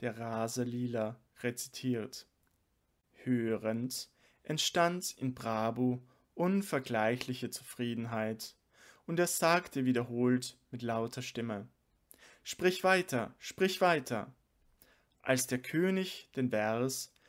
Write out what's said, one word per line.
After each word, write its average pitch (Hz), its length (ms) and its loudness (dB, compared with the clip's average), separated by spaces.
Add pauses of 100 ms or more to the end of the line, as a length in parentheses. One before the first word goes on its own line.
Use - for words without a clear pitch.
der 117 180 -4
Rasa 113 440 -2
Lila 120 580 -2 (220)
rezitiert. 120 840 -4 (840)
Hörend 113 1000 -2 (320)
entstand 170 760 0
in 127 160 -2
Prabhu 113 680 0 (340)
unvergleichliche 127 1160 0
Zufriedenheit, 113 1080 -6 (500)
und 165 120 -2
er 175 80 4
sagte 170 580 2
wiederholt 123 720 2 (140)
mit 127 100 -8
lauter 117 400 -2
Stimme: 113 480 -6 (760)
„Sprich - 400 0
weiter, 180 560 2
sprich - 440 0
weiter.“ 139 500 2 (880)
Als 127 260 2
der 127 140 -2
König 185 760 0
den 131 120 0
Vers 113 640 0 (160)